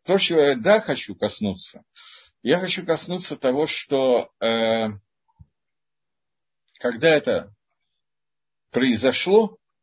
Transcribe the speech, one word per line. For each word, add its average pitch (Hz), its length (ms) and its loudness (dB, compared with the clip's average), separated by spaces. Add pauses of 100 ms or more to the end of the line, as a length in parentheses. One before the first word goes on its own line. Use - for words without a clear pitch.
то, 190 140 2
чего 170 220 2
я, 143 140 4
да, 185 260 2
хочу 127 340 -6
коснуться, - 680 -6 (600)
я 143 160 2
хочу 185 260 -6
коснуться 170 540 -6
того, 139 280 0
что, 131 600 0 (100)
э, 113 500 0 (1900)
когда 123 300 -2
это 143 460 0 (1160)
произошло, 131 840 0 (260)